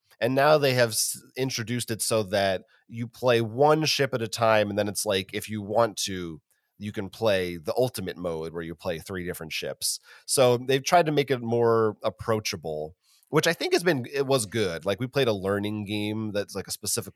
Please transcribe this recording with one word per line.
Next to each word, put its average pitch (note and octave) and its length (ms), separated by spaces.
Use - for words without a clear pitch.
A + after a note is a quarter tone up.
And B2 140
now D3 220
they C#3 160
have B2 160
s-, - 320
introduced B2 540
it G#2+ 100
so A2 220
that G2 400
you A#2 180
play A#2+ 320
one C#3+ 460
ship C#3 280
at B2 80
a A2+ 60
time, A2 420
and G2+ 80
then G#2 120
it's - 160
like, G2 280
if G2+ 140
you G#2+ 140
want G#2 340
to, F2 460
you G#2 120
can G2+ 160
play F#2 480
the E2+ 220
ultimate A2+ 400
mode E2 340
where E2+ 120
you E2 120
play E2+ 240
three F2+ 260
different E2 280
ships. - 460
So B2 320
they've C3 260
tried F3 220
to D#3 80
make C#3+ 180
it B2 100
more A#2 640
approachable, E2 920
which D3+ 180
I E3 60
think F4+ 200
has E4+ 100
been, C#3+ 280
it C#3 140
was C3 200
good. F#2 400
Like, G2 140
we B2+ 80
played C3 220
a A2 40
learning G2+ 520
game G#2+ 480
that's, G2+ 220
like, F#2+ 120
a - 40
specific - 440